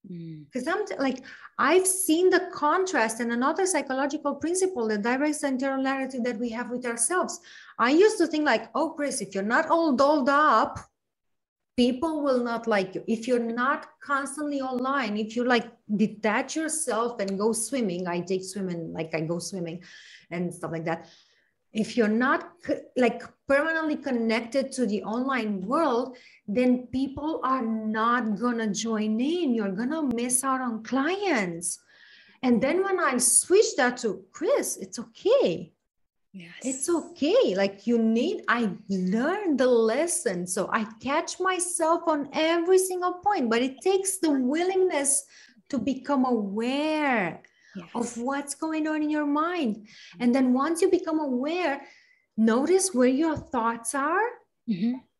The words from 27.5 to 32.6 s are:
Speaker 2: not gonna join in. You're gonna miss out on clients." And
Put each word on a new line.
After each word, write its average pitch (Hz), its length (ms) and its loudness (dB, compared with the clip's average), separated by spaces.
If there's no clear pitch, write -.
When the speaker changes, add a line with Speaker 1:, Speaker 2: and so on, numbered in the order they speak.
Speaker 2:
not 220 720 0
gonna 226 340 -2
join 214 480 -2
in. 302 360 0
You're 196 240 -2
gonna 302 240 -2
miss 247 400 -2
out 262 160 0
on 226 240 -6
clients." 262 960 -2
And 233 180 4